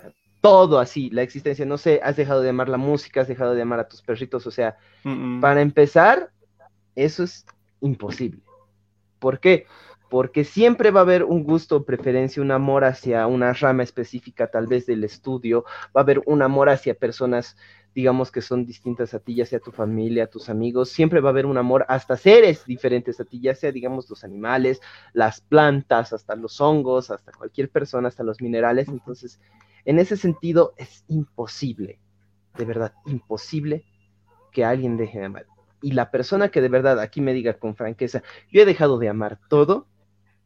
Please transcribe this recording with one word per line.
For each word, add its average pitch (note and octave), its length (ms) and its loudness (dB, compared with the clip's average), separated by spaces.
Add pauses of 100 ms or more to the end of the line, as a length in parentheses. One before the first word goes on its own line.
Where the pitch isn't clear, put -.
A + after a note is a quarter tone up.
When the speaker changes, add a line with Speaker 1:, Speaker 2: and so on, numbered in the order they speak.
(420)
Speaker 1:
Todo F#3 380 8
así, B2 300 -4
la A2+ 120 -2
existencia, C#3 440 -6
no C#3+ 120 -4
sé, D3 240 2
has C3+ 140 -2
dejado C#3 260 0
de C3 80 0
amar B2+ 200 -2
la C3 80 -2
música, C#3+ 440 -4
has B2+ 60 -2
dejado B2 280 -4
de A#2+ 60 -2
amar A#2 180 -4
a A2+ 100 -6
tus - 120 -20
perritos, B2 460 -8
o A2+ 40 -10
sea, A2+ 260 -4 (260)
Speaker 2:
Mm-mm. B2+ 380 -8
Speaker 1:
para C#3+ 200 4
empezar, E3 720 4 (640)
eso D3+ 280 -2
es - 220 -10 (360)
imposible. B2 600 -8 (800)
¿Por C3 220 -2
qué? F3+ 240 4 (440)
Porque B2+ 360 0
siempre A3+ 460 2
va F#3+ 100 6
a - 20 6
haber F3+ 220 4
un E3 180 0
gusto D#3 340 0
o C#3+ 80 -2
preferencia, C3 560 -2
un C#3 100 -2
amor C3+ 340 2
hacia A#2+ 420 0
una B2 260 0
rama C3 300 0
específica, A#2+ 640 -8
tal A2+ 180 -4
vez B2 180 -2
del A2 180 -2
estudio, A#2+ 640 -4 (300)
va C3+ 60 6
a - 20 2
haber C#3 220 4
un D3 160 2
amor C#3 280 2
hacia C3+ 260 0
personas, A#2+ 600 -4 (360)
digamos, B2+ 380 -2
que A#2+ 100 -6
son B2 240 -4
distintas A#2+ 480 -8
a G#2+ 60 -10
ti, A#2+ 160 -12
ya A#2+ 100 0
sea A#2+ 140 -6
tu A#2 120 -14
familia, A2 580 -4
tus - 200 -16
amigos, A#2+ 400 -2
siempre D#3+ 300 2
va C#3 100 2
a C3 40 2
haber C3+ 120 0
un C#3 120 -2
amor B2+ 320 2
hasta C3 280 -2
seres G3+ 480 6
diferentes B2 540 -4
a A#2+ 60 -8
ti, B2 160 -16
ya C3 140 -2
sea, C#3+ 180 -4
digamos, B2+ 360 -8
los - 140 -18
animales, B2 580 -2 (320)
las A2+ 280 -2
plantas, C#3 720 2
hasta G#2+ 220 -10
los A2+ 260 -12
hongos, B2+ 500 0
hasta - 220 -14
cualquier C3+ 360 -10
persona, B2+ 380 -8
hasta B2 160 -10
los A2 180 -10
minerales. A#2+ 460 -2
Speaker 2:
Ujú. C#3+ 100 -12
Speaker 1:
Entonces, B2 420 -18 (460)
en D3+ 140 2
ese F#3 180 0
sentido, E3+ 600 0
es - 300 -20
imposible, A#2+ 920 -8 (580)
de A#2+ 80 -8
verdad, A2+ 280 -6 (120)
imposible D3 800 -10 (680)
que A#2+ 140 -2
alguien B2 320 -2
deje A2 220 -8
de G2 60 -8
amar. G2 200 -14 (360)
Y C#3 120 -6
la B2 180 -2
persona G3 380 -2
que D3 120 0
de B2+ 80 2
verdad B2+ 300 2
aquí G#2+ 220 -6
me C3+ 120 -2
diga A#2 260 -4
con G#2+ 160 -10
franqueza, A#2 480 -8 (280)
"Yo G3 100 8
he G#3 40 10
dejado D3+ 340 2
de A#2 100 -2
amar G#2+ 300 -6 (100)
todo", D#3 380 2 (580)